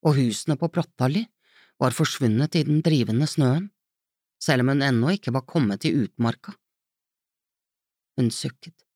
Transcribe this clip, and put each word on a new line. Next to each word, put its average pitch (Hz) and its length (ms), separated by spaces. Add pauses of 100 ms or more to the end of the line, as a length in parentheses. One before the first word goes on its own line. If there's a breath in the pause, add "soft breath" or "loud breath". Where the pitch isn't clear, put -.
og 147 140
husene 127 400
på 165 120
Brattali 165 540 (560 soft breath)
var 127 140
forsvunnet 135 600
i 160 120
den 151 180
drivende 131 420
snøen, 151 420 (720)
selv 127 220
om 131 100
hun 143 120
ennå 131 300
ikke 123 200
var 131 140
kommet 104 340
til 139 220
utmarka. - 500 (1600)
Hun 117 160
sukket. - 540 (100)